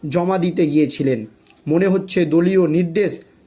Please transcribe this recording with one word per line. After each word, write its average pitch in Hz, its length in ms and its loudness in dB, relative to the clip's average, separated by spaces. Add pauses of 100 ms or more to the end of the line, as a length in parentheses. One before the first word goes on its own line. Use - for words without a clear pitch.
জমা 175 300 0
দিতে 175 280 0
গিয়েছিলেন। 135 600 0 (400)
মনে 165 200 2
হচ্ছে 185 400 0
দলীয় 175 420 2
নির্দেশ 165 520 -2 (260)